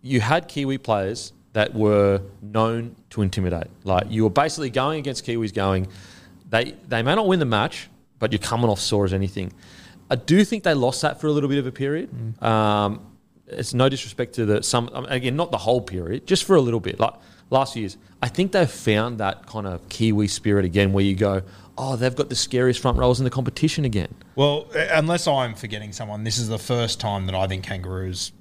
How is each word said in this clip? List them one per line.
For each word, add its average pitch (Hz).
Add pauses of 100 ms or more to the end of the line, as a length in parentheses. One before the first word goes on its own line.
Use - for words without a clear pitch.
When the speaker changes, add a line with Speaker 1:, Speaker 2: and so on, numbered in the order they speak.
Speaker 1:
you 127
had 151
Kiwi 135
players 107 (200)
that 107
were 104 (220)
known 113 (160)
to 107
intimidate. 92 (160)
Like, 95
you 110
were 107
basically 147
going 139
against 135
Kiwis 117
going, 95 (600)
they, 120 (120)
they 117
may 135
not 214
win 185
the 156
match, 110 (300)
but 110
you're 104
coming 117
off 98
sore 101
as 92
anything. 95 (580)
I 135
do 175
think 208
they 165
lost 127
that -
for 156
a 151
little 147
bit 139
of 127
a 131
period. 143
Speaker 2:
Mm. 113
Speaker 1:
Um, 107 (460)
it's -
no 127
disrespect 123
to 117
the, 104
some, 120
um, 127
again, 127
not 170
the 110
whole 113
period, 90
just -
for 190
a 151
little 117
bit. 90
Like, 110 (360)
last 131
year's, 104 (260)
I 123
think 185
they've 180
found 110
that 98
kind 104
of 90
Kiwi 107
spirit 101
again 95
where 98
you 98
go, 98 (360)
"Oh, 135
they've 127
got 135
the 123
scariest 123
front 123
rows 127
in 135
the 123
competition 147
again." 107 (220)
Speaker 2:
Well, 147
uh, 160
unless 165
I'm 131
forgetting 104
someone, 107
this 110
is 117
the 110
first 120
time 101
that 95
I 92
think 95
Kangaroos 92